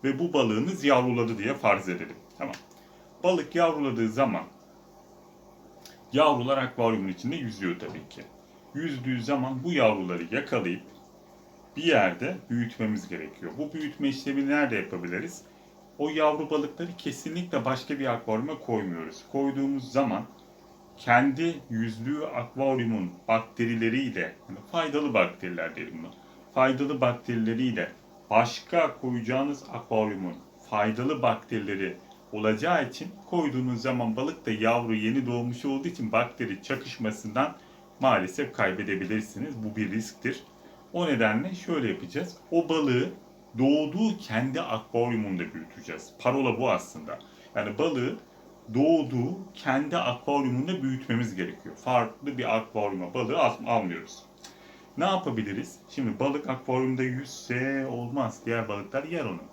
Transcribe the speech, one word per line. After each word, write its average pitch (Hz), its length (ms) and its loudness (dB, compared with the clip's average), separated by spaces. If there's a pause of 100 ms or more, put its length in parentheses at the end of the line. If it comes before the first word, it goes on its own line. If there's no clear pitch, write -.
ve 135 140 2
bu 170 140 0
balığınız 139 520 2
yavruladı 120 540 4
diye 113 160 -2
farz 95 340 4
edelim. 85 280 -4 (220)
Tamam. - 160 -6 (720)
Balık 180 300 4
yavruladığı 143 540 4
zaman 110 340 2 (1700)
yavrular 135 460 6
akvaryumun 113 500 2
içinde 120 280 -4
yüzüyor 98 420 -4
tabii 78 320 -12
ki. - 120 -18 (520)
Yüzdüğü 131 480 -2
zaman 131 420 -2
bu 175 80 0
yavruları 95 640 2
yakalayıp 101 480 -2 (920)
bir 147 60 -6
yerde 131 540 4 (140)
büyütmemiz 117 580 -2
gerekiyor. 80 500 -10
Bu 147 140 -6
büyütme 151 360 -4
işlemini 139 400 -2
nerede 139 280 2
yapabiliriz? 92 680 -6 (560)
O 147 100 -2
yavru 151 420 2
balıkları 151 480 -2
kesinlikle 156 680 -4
başka 131 340 -2
bir 135 80 0
akvaryuma 117 520 -2
koymuyoruz. 90 760 -4
Koyduğumuz 139 600 0
zaman 127 300 2 (760)
kendi 135 580 4 (160)
yüzdüğü 117 540 -4
akvaryumun 120 880 0 (180)
bakterileriyle, 113 1080 0 (120)
yani 95 100 -10 (140)
faydalı 147 420 0
bakteriler 87 600 0
diyelim 80 260 -10
buna, - 80 -12 (440)
faydalı 135 460 2
bakterileriyle 117 920 0 (380)
başka 123 680 4
koyacağınız 127 720 -2
akvaryumun 104 640 0 (360)
faydalı 113 520 2
bakterileri 104 760 0 (360)
olacağı 120 560 2
için 160 200 -10 (220)
koyduğunuz 127 520 0
zaman 120 340 0
balık 143 300 -4
da 113 40 -2
yavru 113 440 4
yeni 117 320 2
doğmuş 120 380 -2
olduğu 139 240 0
için 110 240 -4
bakteri 113 500 0
çakışmasından 123 960 -4 (440)
maalesef 113 520 2
kaybedebilirsiniz. 104 1120 -2
Bu 104 120 -6
bir 104 140 -2
risktir. 113 540 -6 (480)
O 175 140 0
nedenle 123 480 2
şöyle 147 340 -2
yapacağız. 98 480 -6 (140)
O 165 180 2
balığı 151 420 2 (480)
doğduğu 151 600 2
kendi 127 420 -2
akvaryumunda 110 920 0
büyüteceğiz. - 640 -12
Parola 127 420 2
bu 127 100 2
aslında. - 480 -4 (360)
Yani 107 240 -4
balığı 147 380 0 (580)
doğduğu 143 640 2 (160)
kendi 143 420 0
akvaryumunda 139 840 0
büyütmemiz 120 520 0
gerekiyor. 90 420 -6
Farklı 127 640 0
bir 110 180 2
akvaryuma 101 580 -2
balığı 127 240 0
al-, 139 280 2
almıyoruz. 98 560 -2 (760)
Ne 156 80 0
yapabiliriz? 120 760 -2 (100)
Şimdi 113 320 -4
balık 143 280 0
akvaryumda 131 540 0
yüzse 131 840 -2
olmaz. 120 600 -4
Diğer 113 220 0
balıklar 104 360 -4
yer 160 200 -4
onu. 92 160 -6 (120)